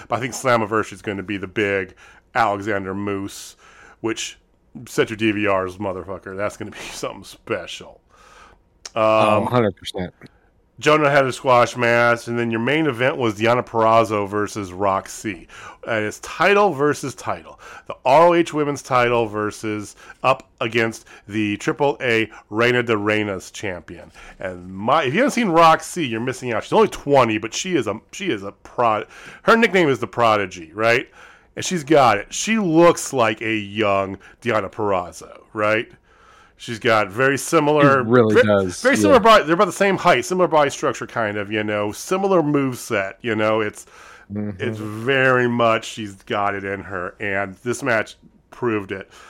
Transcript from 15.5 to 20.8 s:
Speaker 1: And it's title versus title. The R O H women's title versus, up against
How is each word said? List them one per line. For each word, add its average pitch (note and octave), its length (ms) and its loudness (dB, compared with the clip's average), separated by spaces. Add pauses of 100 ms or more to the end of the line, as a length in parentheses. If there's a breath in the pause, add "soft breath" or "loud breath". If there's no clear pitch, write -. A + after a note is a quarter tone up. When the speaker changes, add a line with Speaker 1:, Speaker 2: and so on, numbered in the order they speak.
Speaker 1:
And G#2+ 200 -2
it's - 140 -10
title G3+ 520 2
versus C#3 420 -2
title. - 460 -12 (260 loud breath)
The - 100 -14 (100)
R D#3 220 6
O F3 60 4
H E3+ 200 0
women's C#3+ 260 -2
title A#2+ 460 0
versus, G#2+ 680 -6 (280 loud breath)
up C3 260 0 (120)
against A2+ 460 -2 (220 loud breath)